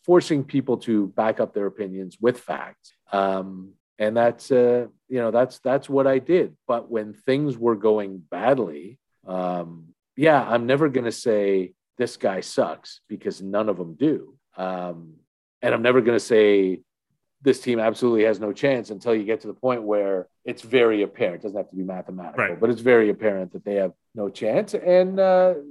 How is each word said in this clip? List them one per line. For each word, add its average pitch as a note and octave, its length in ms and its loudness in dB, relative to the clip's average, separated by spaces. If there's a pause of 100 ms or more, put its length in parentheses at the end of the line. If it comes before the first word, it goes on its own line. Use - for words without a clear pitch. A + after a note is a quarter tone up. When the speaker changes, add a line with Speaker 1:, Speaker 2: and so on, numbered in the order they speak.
Speaker 1:
forcing E3 380 2
people C3 340 -2
to G#2 300 -2
back A2 320 -2
up A2 140 -2
their G2+ 140 -4
opinions F#2+ 520 -10
with B2 200 0
facts. - 540 -12 (180)
Um, F#2+ 640 -2 (240)
and G#2+ 180 -2
that's, A#2 360 0
uh, B2 360 2 (220)
you C3 100 -4
know, A2+ 120 -2
that's, B2 280 0
that's C3+ 300 -2
what C3+ 180 2
I C3+ 120 2
did. C3 360 0 (120)
But A#2 220 -4
when G#2+ 240 -6
things C3+ 440 -2
were A#2 180 2
going G2+ 440 0
badly, G2 800 -2 (300)
um, F2 600 -6 (280)
yeah, C#3+ 320 4
I'm A#2 200 0
never C#3 220 2
gonna A#2+ 220 -2
say, G2 600 0 (240)
"This A#2+ 200 -4
guy F#2+ 240 -4
sucks," - 680 -6
because F#2+ 320 -8
none G2+ 280 -2
of F#2 80 -2
them E2 180 -10
do. C3+ 400 -2 (220)
Um, F2+ 580 -8 (460)
and A#2+ 120 2
I'm A#2 80 -2
never B2 200 4
gonna A#2 180 2
say, G2+ 640 4 (600)
"This C3+ 200 2
team A#2+ 180 -2
absolutely A2 440 2
has G#2+ 160 2
no G#2 140 -4
chance," B2 360 -2
until A2 260 -2
you G#2+ 80 -2
get G#2+ 180 -2
to A2+ 60 -14
the G2+ 60 -12
point B2 300 -2
where G2 440 -2 (180)
it's A#2+ 160 -10
very A2+ 420 4
apparent. F#2+ 340 -4
It - 60 -16
doesn't G#2 140 -8
have F#2 120 -6
to F#2 60 -16
be F#2 80 -6
mathematical, F#2 600 -8
Speaker 2:
Right. F2 160 -4
Speaker 1:
but A2+ 100 2
it's A#2 120 -2
very A#2 280 6
apparent G2 440 -2
that F#2 100 -14
they G2+ 120 -4
have F#2+ 180 -2 (220)
no G2+ 140 -6
chance. C3+ 440 -2
And, F#3 460 2
uh, F#3 340 4 (180)